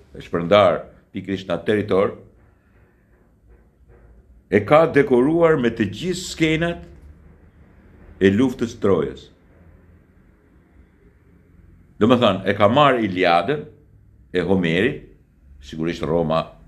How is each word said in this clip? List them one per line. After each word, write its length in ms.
e 140
shpërndar 560
pikërisht 320
në 80
atë 140
territor, 460
e 160
ka 240
dekoruar 680
me 120
të 160
gjithë 340
skenat 600
e 120
luftës 420
së 80
Trojës. 440
Do 80
më 100
thënë, 300
e 80
ka 100
marrë 380
Iliadën 560
e 80
Homerit, 640
sigurisht 400
Roma 380